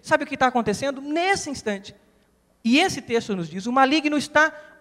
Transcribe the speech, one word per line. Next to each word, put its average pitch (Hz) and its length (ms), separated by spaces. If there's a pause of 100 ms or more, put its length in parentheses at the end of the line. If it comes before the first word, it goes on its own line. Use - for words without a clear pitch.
sabe 302 220
o - 20
que 277 100
tá 262 120
acontecendo? 247 520
Nesse 339 480
instante. 208 460 (680)
E 240 160
esse 330 220
texto 226 340
nos 170 140
diz: 185 180
o 240 60
maligno 294 460
está 302 340 (280)